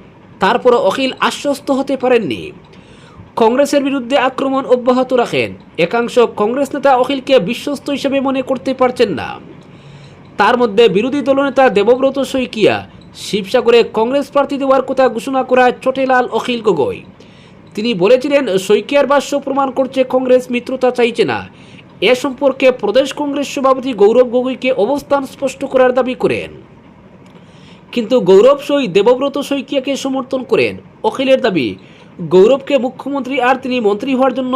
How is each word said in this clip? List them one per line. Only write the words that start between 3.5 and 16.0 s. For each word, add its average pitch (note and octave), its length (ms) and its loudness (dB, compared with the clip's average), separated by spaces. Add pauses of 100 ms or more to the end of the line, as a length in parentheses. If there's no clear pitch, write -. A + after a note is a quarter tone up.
বিরুদ্ধে C4+ 360 -2
আক্রমণ C4 480 -2
অব্যাহত B3 460 0
রাখেন। D3 360 0 (280)
একাংশ A3+ 380 -2 (200)
কংগ্রেস B3 360 -2
নেতা C#4 240 0
অখিলকে B3+ 460 -2
বিশ্বস্ত A#3+ 480 -8
হিসেবে C#4 300 -2
মনে C4 240 -2
করতে C4 300 -4
পারছেন B3 400 0
না। F#2 160 -8 (1080)
তার A3+ 200 2
মধ্যে A#3 320 2
বিরোধী A#3+ 320 0
দলনেতা C4+ 480 2
দেবব্রত B3 540 2
শইকিয়া G#3+ 520 0 (440)
শিবসাগরে A#3 600 0 (140)
কংগ্রেস C4 380 0
প্রার্থী C#4 260 0
দেওয়ার C4 260 2
কথা C4 260 0
ঘোষণা C4 340 -4
করায় B3+ 380 2
চটে C4 240 -2